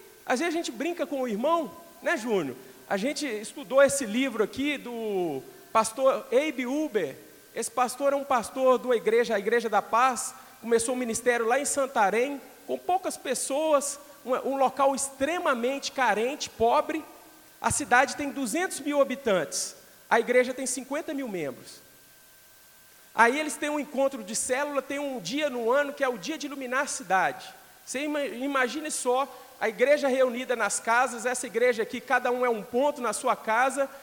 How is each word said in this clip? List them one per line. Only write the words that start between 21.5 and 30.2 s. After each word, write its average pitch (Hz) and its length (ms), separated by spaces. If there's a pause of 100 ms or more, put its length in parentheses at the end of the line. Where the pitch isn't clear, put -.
Aí 240 240
eles 302 160
têm 302 140
um 294 100
encontro 269 440
de 214 120
célula, 277 460
tem 277 160
um 277 220
dia 262 280
no 240 220
ano 277 240
que 277 100
é 262 60
o 247 80
dia 226 180
de 294 120
iluminar 269 340
a 285 60
cidade. 180 680 (320)
Você - 140
ima-, 294 260
imagine 262 640
só, 262 420 (300)
a - 80
igreja 262 380
reunida 254 480